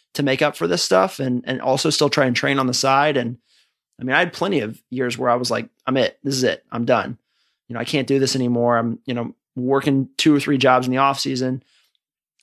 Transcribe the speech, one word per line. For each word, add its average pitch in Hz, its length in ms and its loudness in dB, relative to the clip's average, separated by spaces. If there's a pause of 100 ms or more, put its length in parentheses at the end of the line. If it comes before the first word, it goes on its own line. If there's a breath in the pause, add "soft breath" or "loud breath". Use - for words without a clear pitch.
(140 soft breath)
to 147 80 -4
make 135 200 0
up 147 140 2
for 165 100 -2
this 175 160 -2
stuff, - 380 2
and, 127 260 -2
and 131 140 -4
also 135 300 0
still 147 180 2
try 139 160 2
and 123 100 2
train 139 240 0
on 131 80 0
the 123 80 -2
side. 139 440 2
And 117 180 -4 (640)
I 120 40 -8
mean, 131 120 0
I 170 40 4
had 175 120 -2
plenty 185 280 -2
of 110 280 -6
years 123 300 -4
where 127 100 -2
I 120 60 4
was 123 160 -2
like, 113 180 -4 (180)
"I'm 135 120 0
it. - 260 0
This 139 100 -2
is 127 100 0
it. 98 280 -2
I'm 117 140 -4
done. 120 320 0 (500)
You 120 60 -12
know, 113 60 -6
I 120 40 -6
can't 131 240 -2
do 139 100 2
this 135 160 0
anymore." 120 440 2
I'm, 117 260 -2
you 131 80 -6
know, 120 220 -6 (200)
working 135 640 0
two 156 180 4
or 143 60 2
three 143 160 0
jobs 127 300 4
in 127 60 -2
the 131 60 0
off 139 220 2
season, 131 420 -4 (800)